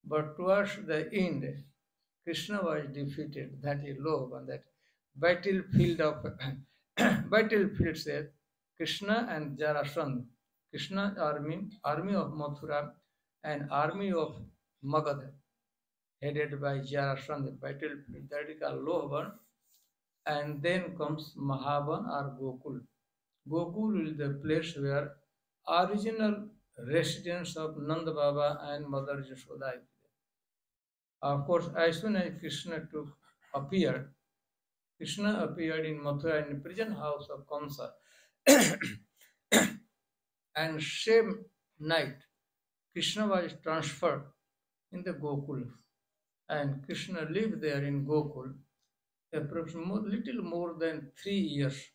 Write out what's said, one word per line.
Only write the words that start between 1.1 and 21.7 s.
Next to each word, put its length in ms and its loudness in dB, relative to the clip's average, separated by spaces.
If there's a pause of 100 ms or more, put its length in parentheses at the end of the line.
end, 320 2 (760)
Krishna 400 -4
was 300 0
defeated. 680 -6
That 240 -2
is 120 -6
Lohban, 500 -2
that 160 -8 (520)
battlefield 880 4
of, 240 2 (720)
<clears throat> 320 4
battlefield 680 4
says 300 -4 (500)
Krishna 540 0
and 260 -4
Jarasandh. 680 0 (460)
Krishna 500 -2
army, 480 -2 (160)
army 300 0
of 180 0
Mathura 600 -4 (520)
and 280 -4
army 400 2
of 240 0 (480)
Magad, 480 0 (880)
headed 400 -2
by 180 0
Jarasandh, 800 -2
battlefield, 680 -8
that 200 -6
is 100 -12
called 260 -2
Lohban. 460 -2 (960)
And 340 -2
then 340 0
comes 420 -4
Mahaban 720 0